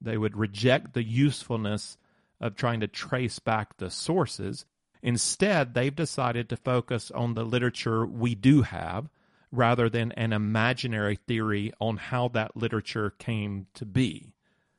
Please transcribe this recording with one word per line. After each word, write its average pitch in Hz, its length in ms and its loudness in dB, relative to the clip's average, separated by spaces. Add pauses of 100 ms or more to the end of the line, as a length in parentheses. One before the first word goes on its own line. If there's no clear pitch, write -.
They 113 160 -4
would 107 200 0
reject 110 580 2
the 123 80 0
usefulness 113 920 0 (440)
of 113 140 -4
trying 117 260 0
to 104 80 -2
trace - 520 -4
back 110 360 -2
the - 140 -6
sources. - 760 -4 (360)
Instead, 123 720 2
they've 135 200 0
decided 123 540 -2
to 120 80 -4
focus 123 540 -2
on 117 240 0
the 113 100 -2
literature 117 600 0
we 120 280 -2
do 131 280 8
have, 87 460 -4 (420)
rather 120 380 4
than 117 240 -2
an 113 200 0
imaginary 110 840 0
theory 110 640 0
on 110 160 0
how 123 320 -2
that 113 280 -2
literature 110 640 -2
came 104 560 -4
to - 100 -12
be. 101 480 -2 (460)